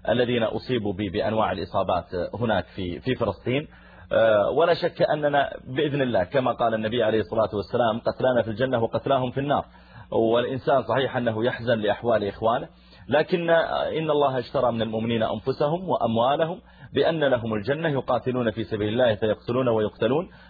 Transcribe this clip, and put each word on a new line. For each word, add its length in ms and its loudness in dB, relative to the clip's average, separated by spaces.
الذين 340 2
أصيبوا 500 -2
ب-، 200 -4
بأنواع 400 0
الإصابات 520 -2
هناك 300 0
في، 360 -8
في 140 -4
فلسطين. 540 -4
آه، 380 4
ولا 240 2
شك 280 -2
أننا 480 2
بإذن 380 -2
الله 220 2
كما 280 0
قال 220 0
النبي 280 0
عليه 180 2
الصلاة 340 0
والسلام: 440 0
"قتلانا 440 0
في 60 -10
الجنة 340 -2
وقتلاهم 480 0
في 100 -4
النار". 240 0
والإنسان 720 2
صحيح 340 -2
أنه 280 -2
يحزن 340 0
لأحوال 460 0
إخوانه، 440 -2
لكن 420 0
إن 600 0
الله 280 2
اشترى 340 0
من 100 -2
المؤمنين 400 -2
أنفسهم 640 -2
وأموالهم 720 0
بأن 300 2
لهم 300 0
الجنة 340 -2
يقاتلون 600 0
في 140 -4
سبيل 240 -2
الله 260 2
فيقتلون 540 0
ويقتلون، 600 0